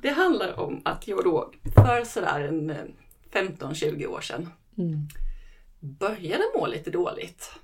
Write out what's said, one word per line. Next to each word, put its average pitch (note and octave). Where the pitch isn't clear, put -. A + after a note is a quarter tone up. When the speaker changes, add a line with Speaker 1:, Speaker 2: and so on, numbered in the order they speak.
Speaker 1:
det C#4
handlar D#4+
om -
att -
jag F#3+
då E3
för A#3+
sådär E3
en, D3+
eh, D3
femton, E3+
tjugo D3+
år -
sedan -
Speaker 2:
Mm. D#3
Speaker 1:
började G3
må E3
lite -
dåligt. -